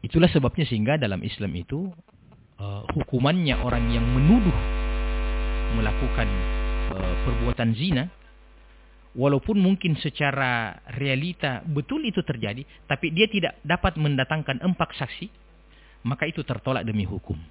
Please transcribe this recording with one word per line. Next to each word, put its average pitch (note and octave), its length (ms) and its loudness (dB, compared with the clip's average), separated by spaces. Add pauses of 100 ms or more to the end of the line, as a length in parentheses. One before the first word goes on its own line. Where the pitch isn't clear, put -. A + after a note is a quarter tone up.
Itulah E3 280 4
sebabnya C#3+ 360 2
sehingga A#2 320 2
dalam G2+ 240 0
Islam G#2 360 -4
itu, D3 320 -6 (680)
eh, G2+ 260 -8 (100)
hukumannya C#3 680 2
orang A#2 320 2
yang A#2 120 4
menuduh D#3 520 6 (1200)
melakukan, G#2+ 520 0 (640)
eh, F#2+ 220 -2 (100)
perbuatan A#2 480 0
zina, C#3 320 0 (1120)
walaupun C#3+ 400 2
mungkin F#3 400 4
secara C3 800 -2 (240)
realita C#3 640 -2
betul E3+ 400 -2
itu G3+ 160 -2
terjadi, A2+ 400 -6 (240)
tapi D3 240 -2
dia D#3+ 160 -4
tidak F#3+ 400 -4
dapat F3 320 -2
mendatangkan C#3+ 640 -2
empat F3 320 -2
saksi, - 340 -10 (760)
maka C3+ 240 -2
itu D#3+ 160 -6
tertolak A#2+ 400 -4
demi G#2 240 -2
hukum. E2+ 300 -8 (120)